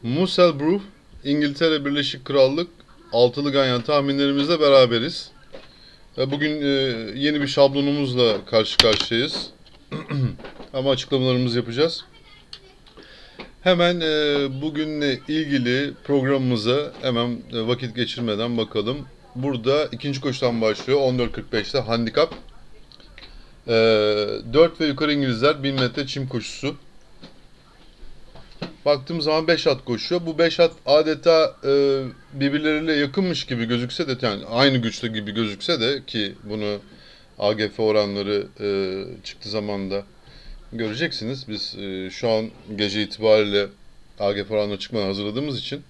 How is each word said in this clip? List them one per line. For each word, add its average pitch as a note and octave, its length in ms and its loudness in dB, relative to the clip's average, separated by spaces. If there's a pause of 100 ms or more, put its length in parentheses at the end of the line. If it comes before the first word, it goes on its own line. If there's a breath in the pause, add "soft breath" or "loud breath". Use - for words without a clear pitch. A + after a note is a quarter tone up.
Musselburgh, E3 760 2 (420)
İngiltere D3 640 0
Birleşik C#3 400 -4
Krallık, C#3 420 2 (440)
altılı B2 400 2
ganyan C3 300 2
tahminlerimizle C#3 800 0
beraberiz. C3+ 720 6 (880 loud breath)
Ve C3+ 140 -2
bugün, D3+ 300 -2
e, C#3 60 0 (480)
yeni D3 260 0
bir C#3 60 0
şablonumuzla C3+ 1000 4
karşı A2 320 2
karşıyayız. A#2 720 2 (420)
<clears throat> C#3+ 840 -6
Ama C3+ 180 0
açıklamalarımızı B2+ 680 0
yapacağız. B2 480 -2 (1600 loud breath)
Hemen, F3 380 4
e, D3+ 480 0 (140)
bugünle D3+ 640 -2
ilgili C#3 680 0 (100)
programımıza C3 880 0 (100)
hemen, A#2+ 400 -2 (120)
e, A2+ 140 -2
vakit A#2+ 280 -2
geçirmeden A#2+ 640 -2
bakalım. A2+ 500 -4 (280)
Burada C3+ 560 0
ikinci C#3 300 -6
koşudan B2 400 -2
başlıyor. A2+ 400 2
On B2+ 180 2
dört A#2 120 0
kırk - 220 -8
beşte A2 260 -2
handikap. A#2 540 0 (1300 loud breath)
E, A#2 60 0 (800)
dört E3 280 6
ve D#3+ 40 2
yukarı D3 280 0
İngilizler, C#3 500 2
bin C3+ 120 -2
metre C3 320 -2
çim C3+ 200 -6
koşusu. C3+ 480 -6 (2000)
Baktığım D3 360 0
zaman D#3 260 0
beş E3 200 2
at C3+ 180 0
koşuyor. E3+ 400 -2
Bu E3 120 -6
beş E3 220 2
at E3 120 6 (140)
adeta, D#3 800 4
e, C#3 400 2 (300)
birbirleriyle D3+ 600 0
yakınmış D3 520 -2
gibi A#2 200 -4
gözükse B2 420 -4
de, B2+ 180 -4
yani G2+ 200 -2
aynı C3 320 2
güçte A2+ 300 -4
gibi G#2+ 240 -6
gözükse A2 500 -2
de, C3 260 -2
ki G#2 260 -4 (100)
bunu G#2 360 -6 (600 loud breath)
A G#2 140 2
G G#2+ 160 -2
F A2+ 140 -4
oranları, G2+ 640 0 (120)
e, F#2+ 640 -4
çıktığı - 260 -16
zaman G2+ 420 -6
da G2 120 -4 (720 loud breath)
göreceksiniz. A#2 720 -6
Biz, G#2 300 -10
e, F#2+ 320 -8
şu A#2 200 -4
an A2 200 0 (260)
gece G#2 260 -2
itibariyle G#2 640 4 (520)
A G2+ 120 0
G G2+ 120 -4
F G#2 100 -6
oranları G#2 260 -2
çıkmadan G#2 260 -4
hazırladığımız G#2+ 540 -4
için. C#3 300 -10